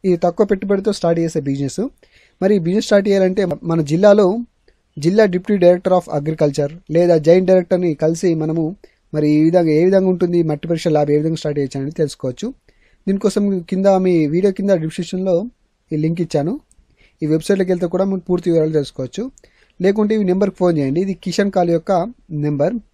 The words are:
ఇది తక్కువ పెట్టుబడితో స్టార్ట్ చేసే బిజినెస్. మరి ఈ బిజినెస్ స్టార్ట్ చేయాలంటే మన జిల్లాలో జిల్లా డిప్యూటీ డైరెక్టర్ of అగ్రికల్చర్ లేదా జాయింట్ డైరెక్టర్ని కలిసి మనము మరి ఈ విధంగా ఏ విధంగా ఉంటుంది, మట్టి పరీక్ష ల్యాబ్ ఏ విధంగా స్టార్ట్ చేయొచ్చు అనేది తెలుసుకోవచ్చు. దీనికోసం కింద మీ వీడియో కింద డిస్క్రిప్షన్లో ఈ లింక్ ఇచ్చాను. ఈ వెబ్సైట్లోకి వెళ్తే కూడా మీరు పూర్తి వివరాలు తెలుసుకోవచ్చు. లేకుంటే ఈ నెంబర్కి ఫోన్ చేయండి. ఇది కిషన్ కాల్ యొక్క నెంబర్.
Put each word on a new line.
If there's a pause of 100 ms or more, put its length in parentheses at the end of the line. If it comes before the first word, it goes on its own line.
ఇది
తక్కువ
పెట్టుబడితో
స్టార్ట్
చేసే (100)
బిజినెస్. (600)
మరి
ఈ
బిజినెస్
స్టార్ట్
చేయాలంటే (280)
మన (120)
జిల్లాలో (800)
జిల్లా (100)
డిప్యూటీ
డైరెక్టర్
of (120)
అగ్రికల్చర్ (220)
లేదా (120)
జాయింట్
డైరెక్టర్ని (120)
కలిసి (100)
మనము (500)
మరి
ఈ
విధంగా
ఏ
విధంగా
ఉంటుంది,
మట్టి
పరీక్ష
ల్యాబ్
ఏ
విధంగా
స్టార్ట్
చేయొచ్చు
అనేది
తెలుసుకోవచ్చు. (600)
దీనికోసం (280)
కింద (200)
మీ (200)
వీడియో
కింద (120)
డిస్క్రిప్షన్లో (540)
ఈ
లింక్
ఇచ్చాను. (680)
ఈ
వెబ్సైట్లోకి
వెళ్తే
కూడా
మీరు
పూర్తి
వివరాలు
తెలుసుకోవచ్చు. (600)
లేకుంటే
ఈ
నెంబర్కి
ఫోన్
చేయండి.
ఇది (100)
కిషన్
కాల్
యొక్క (540)
నెంబర్. (200)